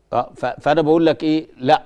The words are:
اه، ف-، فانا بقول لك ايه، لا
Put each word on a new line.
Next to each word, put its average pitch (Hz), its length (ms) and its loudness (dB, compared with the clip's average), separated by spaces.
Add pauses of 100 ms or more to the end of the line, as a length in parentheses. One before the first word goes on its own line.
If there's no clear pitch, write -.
(140)
اه، 120 220 -4
ف-، - 100 -8 (160)
فانا 151 200 2
بقول 160 240 2
لك 156 180 0
ايه، 156 240 -2 (100)
لا 127 280 0